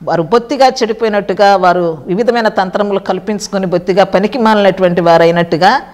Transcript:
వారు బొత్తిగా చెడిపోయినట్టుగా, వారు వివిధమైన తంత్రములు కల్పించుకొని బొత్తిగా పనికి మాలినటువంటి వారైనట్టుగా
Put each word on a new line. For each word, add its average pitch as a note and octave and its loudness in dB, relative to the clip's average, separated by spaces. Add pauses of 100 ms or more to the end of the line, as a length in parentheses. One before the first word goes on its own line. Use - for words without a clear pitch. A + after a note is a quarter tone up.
వారు E3 -2
బొత్తిగా A#3 0
చెడిపోయినట్టుగా, A3 0
వారు F3 0
వివిధమైన A3+ 0
తంత్రములు G3+ -2
కల్పించుకొని F#3+ -6
బొత్తిగా F3+ 0
పనికి F#3+ -2
మాలినటువంటి F#3+ 0
వారైనట్టుగా E3+ 2 (120)